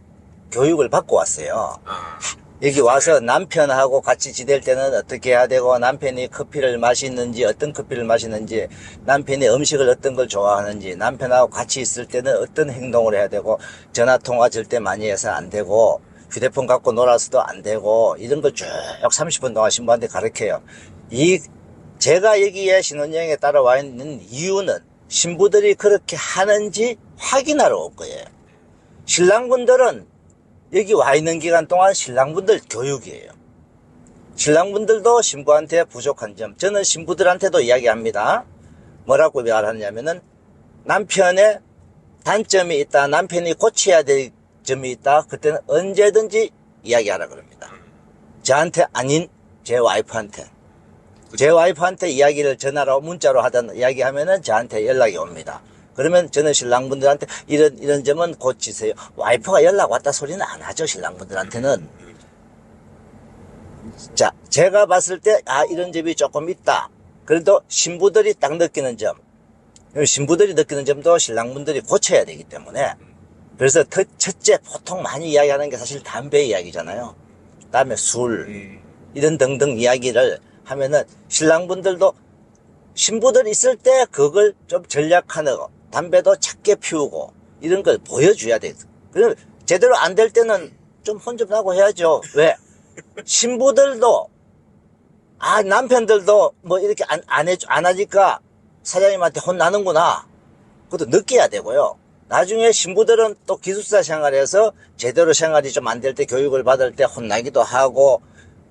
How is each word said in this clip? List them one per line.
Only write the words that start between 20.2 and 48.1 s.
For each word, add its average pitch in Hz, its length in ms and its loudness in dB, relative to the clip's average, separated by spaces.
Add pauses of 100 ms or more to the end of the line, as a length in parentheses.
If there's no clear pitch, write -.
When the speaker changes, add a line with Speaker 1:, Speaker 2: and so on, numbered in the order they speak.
Speaker 1:
이, 160 300 2 (580)
제가 196 460 2
여기에 190 400 0
신혼여행에 156 540 -4
따라와 135 420 2
있는 139 500 -12
이유는 170 480 -4 (300)
신부들이 196 680 2
그렇게 202 400 2
하는지 208 840 -2 (200)
확인하러 262 640 0
올 82 160 -10
거예요. - 280 -16 (840)
신랑분들은 240 1000 2 (680)
여기 196 200 0
와 139 220 4
있는 160 240 -2
기간 165 280 0
동안 185 260 4
신랑분들 156 760 -2
교육이에요. 110 600 -8 (1080)
신랑분들도 202 840 2
신부한테 151 640 0
부족한 120 540 -6
점, 107 180 -12
저는 202 300 -2
신부들한테도 180 720 0
이야기합니다. 117 880 0 (600)
뭐라고 127 380 2
말하냐면은, 113 800 -4 (640)
남편의 185 720 2 (640)
단점이 180 560 0
있다, 143 280 0
남편이 170 480 -2
고쳐야 190 480 2
될 135 280 0 (320)
점이 131 280 -6
있다, 143 320 0
그때는 151 440 -4
언제든지 208 840 2 (320)
이야기하라 101 440 0
그럽니다. - 420 -20 (720)